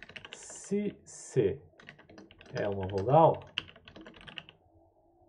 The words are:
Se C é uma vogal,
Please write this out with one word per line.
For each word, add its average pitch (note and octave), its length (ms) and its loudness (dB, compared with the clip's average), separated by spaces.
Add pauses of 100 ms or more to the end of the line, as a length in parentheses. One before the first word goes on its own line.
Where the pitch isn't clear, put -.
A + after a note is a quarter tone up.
(320)
Se - 720 -6
C - 580 0 (920)
é G#2 140 -2
uma G2 180 -4
vogal, B2 540 6 (1900)